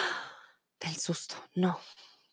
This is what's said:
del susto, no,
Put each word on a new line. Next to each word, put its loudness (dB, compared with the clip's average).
del -4
susto, -2
no, 6